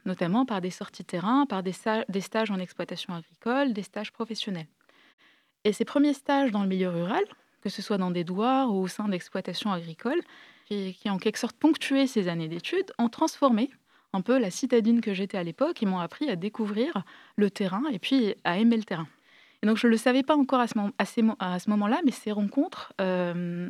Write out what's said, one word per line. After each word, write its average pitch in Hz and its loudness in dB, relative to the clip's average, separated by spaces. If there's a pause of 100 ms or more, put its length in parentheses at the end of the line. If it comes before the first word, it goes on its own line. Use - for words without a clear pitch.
notamment 185 2
par 202 -4
des 180 -4
sorties - -12
terrain, 226 2
par 190 -4
des 185 -2
sa-, 220 -2
des 190 -2
stages 220 -2
en 190 -2
exploitation 180 -8
agricole, 240 -2
des 196 -6
stages - -10
professionnels. 202 -6 (960)
Et 208 4
ces - -2
premiers 285 4
stages 277 2
dans 202 0
le 196 2
milieu 185 0
rural, 180 0 (380)
que 208 -6
ce 202 -8
soit 202 -2
dans 185 0
des 175 -2
douars 226 0
ou 190 0
au 185 -2
sein 214 -6
d'exploitations 190 -4
agricoles, 180 -4 (440)
qui, 196 -6
qui - -6
en 196 0
quelque 214 -2
sorte - -6
ponctué 277 2
ces 208 0
années 165 -2
d'études, 349 -4
ont 233 2
transformé 262 2 (440)
un 190 0
peu 247 4
la 202 2
citadine 233 4
que 208 -2
j'étais 190 -4
à 175 -2
l'époque 233 -2
et - 2
m'ont 185 2
appris 208 -4
à 185 -2
découvrir 214 -2 (320)
le 202 4
terrain 196 -2
et 190 -4
puis 254 2 (100)
à 175 0
aimer 233 6
le 214 -2
terrain. 160 -6 (540)
Et 208 0
donc, 214 4
je 240 4
le 226 6
savais 254 4
pas 311 4
encore 262 2
à 233 0
ce 226 -4
mom-, 202 -2
à 202 2
ces 226 0
mo-, 220 4
à 180 -2
ce 214 -4
moment-là, 208 2
mais 240 4
ces - -8
rencontres, 208 -2
euh, 175 -2